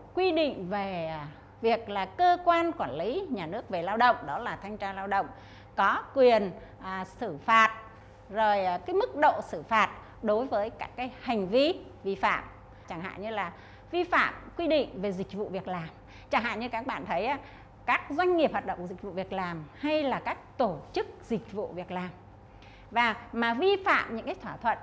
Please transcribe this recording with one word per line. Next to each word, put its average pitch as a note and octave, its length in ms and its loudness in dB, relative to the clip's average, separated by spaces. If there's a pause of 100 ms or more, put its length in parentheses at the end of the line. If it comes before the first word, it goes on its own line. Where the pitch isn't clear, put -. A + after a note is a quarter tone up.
(140)
quy F#4 180 4
định D4 380 0
về, F#3+ 380 -4
à, D#3 200 -8 (340)
việc A3+ 280 2
là G3 160 -2
cơ F4 400 4
quan E4+ 260 4
quản C3+ 240 -4
lý C4 340 -2
nhà G3+ 160 -4
nước F#3+ 240 -8
về F3+ 120 -2
lao F#3+ 160 -2
động, A#3+ 180 8 (100)
đó D3 140 -4
là G#3+ 160 -6
thanh G#3 220 -10
tra G3 160 -6
lao G3 140 -8
động, G3 200 0 (480)
có G#3+ 280 4 (120)
quyền, A3+ 360 6 (300)
à, F#3+ 240 -6
xử F#3 320 -8
phạt, A3 340 6 (580)
rồi, G#3 360 2
à, F3+ 120 0
cái F4+ 160 -6
mức A4 220 2
độ C#4 260 6
xử D#3+ 220 -8
phạt G#3+ 260 4 (320)
đối A3 240 2
với A3+ 240 0
các - 260 -10
cái B3 160 -6 (100)
hành G#3+ 260 0
vi C#4 320 4 (240)
vi G3 120 -2
phạm, F#3+ 280 0 (440)
chẳng E3+ 140 -8
hạn F#3 200 -8
như G#3+ 80 -6
là G3 220 -4 (400)
vi F4 120 2
phạm C#4 300 2 (240)
quy E4+ 100 -2
định C#4+ 340 2
về G3+ 100 -2
dịch F#3+ 220 -6
vụ G3+ 120 -4
việc F#3 220 -8
làm, F3 200 -6 (420)
chẳng A#3 140 2
hạn A3 160 -2
như A#3+ 100 -6
các A3+ 160 -6
bạn G#3 200 -6
thấy F#3 200 -2
á, C#4 120 -2 (480)
các C4 240 2
doanh F4 280 2
nghiệp D4 140 4
hoạt G3+ 140 -4
động F3 220 -6
dịch F3+ 140 -10
vụ G3+ 100 -8
việc F#3 220 -6
làm F3 300 -4 (120)
hay D#4 280 0
là A#3 160 0
các - 380 -8
tổ G3 200 0 (160)
chức G#4 140 -2 (140)
dịch - 300 -6
vụ G3 160 -6
việc F3 240 -10
làm F3+ 180 -4 (840)
và A3+ 240 2 (180)
mà A#3 200 0
vi F#4 220 4 (100)
phạm C4+ 300 2
những A3+ 100 -8
cái D#4+ 100 -6
thỏa E3+ 220 -12
thuận A3 260 0